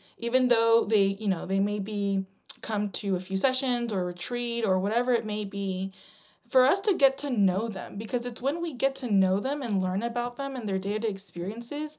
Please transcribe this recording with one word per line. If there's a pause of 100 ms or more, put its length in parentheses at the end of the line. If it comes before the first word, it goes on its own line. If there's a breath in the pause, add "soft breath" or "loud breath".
(180 soft breath)
even
though
they,
you
know,
they
may
be (360)
come
to
a
few
sessions
or
retreat
or
whatever
it
may
be, (560 loud breath)
for
us
to
get
to
know
them,
because
it's
when
we
get
to
know
them
and
learn
about
them
and
their
day-to-day
experiences